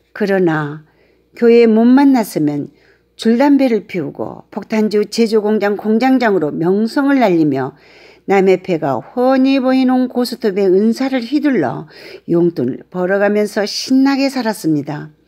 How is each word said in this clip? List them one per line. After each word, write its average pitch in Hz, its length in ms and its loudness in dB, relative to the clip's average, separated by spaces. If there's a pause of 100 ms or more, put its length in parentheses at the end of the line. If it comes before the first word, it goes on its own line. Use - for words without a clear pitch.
(120)
그러나 160 720 -2 (500)
교회에 233 320 6
못 220 180 4
만났으면 233 840 2 (480)
줄담배를 240 720 2
피우고 139 640 -10
폭탄주 214 560 -2
제조 220 360 0
공장 208 340 0
공장장으로 220 760 0
명성을 226 640 0
날리며 156 560 0 (520)
남의 190 360 2
패가 151 340 -2
훤히 262 640 0
보이는 254 480 0
고스톱의 220 580 -2
은사를 226 560 0
휘둘러 226 640 -2 (420)
용돈을 165 640 -2
벌어가면서 202 760 -2
신나게 269 640 0
살았습니다. 156 800 -6 (180)